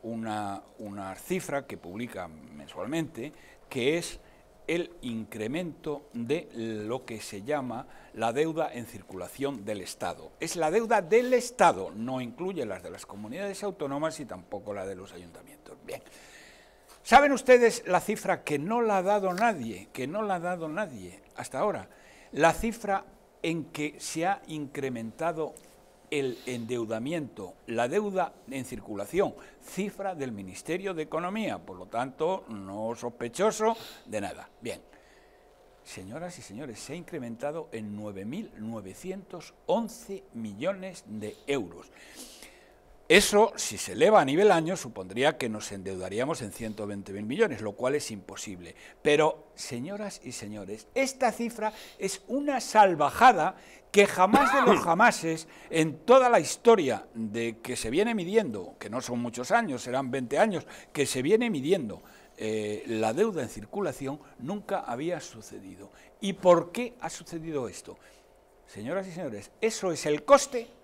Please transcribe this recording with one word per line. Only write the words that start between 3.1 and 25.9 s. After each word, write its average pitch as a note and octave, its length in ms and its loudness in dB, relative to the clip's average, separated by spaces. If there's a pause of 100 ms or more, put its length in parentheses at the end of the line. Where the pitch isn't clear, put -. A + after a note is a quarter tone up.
que C3+ 280 0
es - 220 -8 (480)
el E3+ 240 -2 (100)
incremento B2+ 1080 -6
de A#2+ 420 -4
lo A2+ 520 -6
que A2 160 -10
se G2 220 -12
llama B2+ 440 -4 (280)
la A2+ 180 0
deuda D#3 400 0
en A#2+ 120 -8
circulación G2 760 -8
del G#2 160 -6
Estado. E2+ 600 -8
Es E3 160 -6
la D#3 140 2
deuda A3 300 2
del A#3+ 320 4
Estado, E3 600 4
no B2+ 240 -6
incluye C#3+ 460 -6
las F#2 180 -8
de E2+ 60 -12
las F#2 160 -14
comunidades G#2+ 580 -10
autónomas D3 560 -4
y C#3 60 -10
tampoco G2 480 -10
la G2 120 -6
de G2 100 -6
los F#2 180 -16
ayuntamientos. - 720 -20
Bien. - 160 -12 (1000)
¿Saben C#4 300 10
ustedes A#3+ 560 6
la F3+ 140 4
cifra G3 420 -2
que D3 160 0
no A3 220 0
la G#3 160 4
ha F#3 40 2
dado F#3+ 320 2
nadie, C3 580 -2
que B2+ 140 -6
no F#3 160 -4
la G3+ 140 -2
ha F3 40 -4
dado E3+ 280 -4
nadie C3 560 -8 (120)
hasta - 220 -10
ahora? D#3 320 -2 (440)
La D#3 200 4
cifra G#3 500 -4 (380)
en E3 300 -4
que D3+ 280 -6
se E3 280 -4
ha G3 200 -2
incrementado C#3+ 1080 -6 (560)